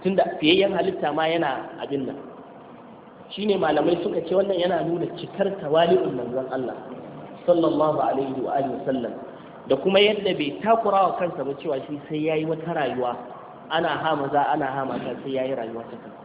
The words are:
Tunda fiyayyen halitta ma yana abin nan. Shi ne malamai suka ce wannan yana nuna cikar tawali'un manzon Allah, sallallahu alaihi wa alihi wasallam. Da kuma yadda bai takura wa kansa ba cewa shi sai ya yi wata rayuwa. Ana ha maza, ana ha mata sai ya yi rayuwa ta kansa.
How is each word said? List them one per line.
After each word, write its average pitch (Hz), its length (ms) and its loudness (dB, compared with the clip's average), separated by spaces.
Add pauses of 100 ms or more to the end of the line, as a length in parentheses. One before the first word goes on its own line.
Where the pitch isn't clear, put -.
Tunda 185 200 4 (180)
fiyayyen 190 320 6
halitta 175 400 0
ma 156 120 0
yana 156 440 0 (120)
abin 135 240 -4
nan. 104 120 -8 (1120)
Shi 196 160 -6
ne 202 120 4
malamai 160 460 4
suka 175 240 0
ce 185 60 0
wannan 190 260 4
yana 175 240 2
nuna 165 220 0 (120)
cikar - 320 -2 (120)
tawali'un 160 540 4
manzon 123 360 -4
Allah, 123 240 -4 (720)
sallallahu 156 560 4
alaihi 131 400 0
wa 107 120 -2
alihi 131 280 0
wasallam. 120 320 -2 (540)
Da - 100 4
kuma 190 220 4
yadda 208 380 4
bai 147 260 -2
takura 202 460 4
wa - 100 -4
kansa 165 240 -2
ba 139 180 -4
cewa 151 160 -2 (100)
shi 147 120 -8 (100)
sai 156 80 -2
ya 156 180 0
yi 156 100 0
wata 160 280 -4
rayuwa. 127 420 0 (560)
Ana 170 180 2
ha 151 260 0
maza, 143 360 2
ana 151 140 0
ha 135 200 -2
mata 127 380 -4
sai 139 80 -6
ya 131 120 -2
yi 131 120 -2
rayuwa 113 280 -8
ta 117 140 -14
kansa. - 280 -16